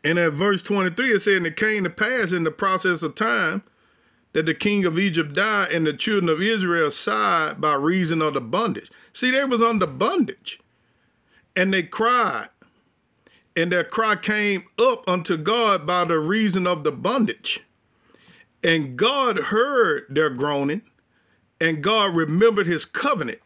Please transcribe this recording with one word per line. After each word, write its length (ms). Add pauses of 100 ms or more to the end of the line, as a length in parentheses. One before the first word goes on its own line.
And 160
at 140
verse 300
twenty-three, 500
it 100
said, 140
"And 100
it 100
came 280
to 60
pass 420
in 100
the 80
process 520
of 120
time 480 (720)
that 120
the 100
king 300
of 140
Egypt 340
died, 400
and 140
the 60
children 360
of 140
Israel 480
sighed 720
by 140
reason 480
of 120
the 60
bondage." 500 (220)
See, 180
they 140
was 180
under 240
bondage. 760 (920)
And 180
they 100
cried, 680 (1040)
and 160
their 120
cry 320
came 480 (140)
up 300
unto 300
God 480
by 180
the 140
reason 480
of 180
the 80
bondage. 680 (1000)
And 340
God 480
heard 680
their 180
groaning, 540 (760)
and 240
God 320
remembered 520
his 180
covenant 600